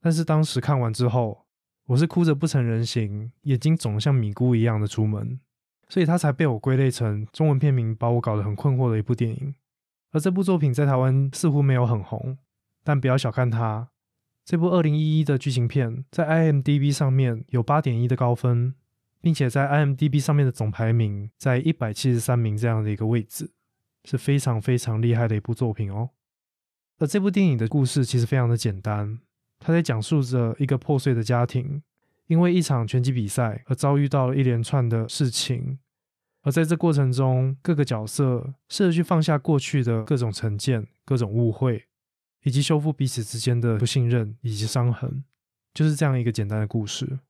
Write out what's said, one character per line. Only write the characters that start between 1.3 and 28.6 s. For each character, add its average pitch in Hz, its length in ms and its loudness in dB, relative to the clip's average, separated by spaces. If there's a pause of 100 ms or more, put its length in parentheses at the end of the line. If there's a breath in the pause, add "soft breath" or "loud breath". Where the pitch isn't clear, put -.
我 127 100 2
是 156 80 4
哭 175 180 0
着 156 120 4
不 143 100 -4
成 139 180 0
人 117 220 0
形， 107 460 -6 (100)
眼 135 180 0
睛 156 160 2
肿 110 200 -4
得 107 40 -2
像 143 140 2
米 110 200 0
糊 123 220 2
一 113 60 2
样 113 180 0
的 104 80 -2
出 110 180 -2
门， 107 340 -4 (500)
所 190 120 0
以 170 40 4
它 165 120 2
才 156 140 0
被 147 160 0
我 117 120 -2
归 131 180 0
类 135 120 4
成 107 440 -4
中 156 160 0
文 139 100 2
片 143 140 2
名 113 220 -2
把 117 140 -2
我 120 120 2
搞 110 140 -2
得 104 80 -2
很 104 120 -4
困 131 220 0
惑 123 140 0
的 110 60 0
一 107 40 -2
部 113 140 -2
电 117 160 -2
影。 135 240 -8 (560)
而 156 80 -2
这 185 120 0
部 185 100 0
作 185 160 2
品 147 160 2
在 143 120 0
台 139 100 2
湾 131 380 2
似 - 160 0
乎 143 120 2
没 139 120 4
有 123 120 2
很 113 160 0
红， 117 360 -8 (460)
但 147 160 0
不 127 80 0
要 127 100 4
小 127 140 -2
看 123 200 0
它， 113 380 -4 (560)
这 175 120 -2
部 170 120 2
二 180 120 4
零 151 140 2
一 156 240 2
一 160 40 2
的 143 140 2
剧 135 140 -2
情 120 160 0
片 123 420 -2
在 170 160 -2
I 160 200 2
M 147 160 2
D 147 180 2
B 143 120 2
上 135 200 0
面 123 380 2
有 123 120 0
八 143 200 2
点 120 200 0
一 123 60 0
的 123 80 2
高 123 180 2
分， 120 420 0 (440)
并 170 140 2
且 139 160 0
在 139 180 0
I 143 120 2
M 143 140 2
D 139 140 0
B 139 120 2
上 147 140 0
面 143 120 4
的 127 60 2
总 110 200 -2
排 113 220 0
名 104 440 0
在 131 200 0
一 160 160 0
百 113 180 -4
七 123 220 0
十 117 60 2
三 120 200 0
名 110 160 0
这 110 120 -2
样 110 160 0
的 107 60 -2
一 104 60 -2
个 107 120 -4
位 117 140 2
置， - 300 -12 (520)
是 - 140 -6
非 143 220 0
常 117 220 -2
非 123 160 0
常 110 240 -2
厉 120 120 2
害 117 140 0
的 110 80 0
一 104 40 0
部 117 140 -6
作 113 200 -2
品 101 180 -6
哦。 110 200 -6 (880)
而 156 80 0
这 202 120 0
部 196 100 0
电 196 160 2
影 143 120 2
的 113 100 0
故 139 160 0
事 131 220 0
其 123 140 0
实 117 60 2
非 135 120 0
常 123 100 2
的 117 80 2
简 104 240 -2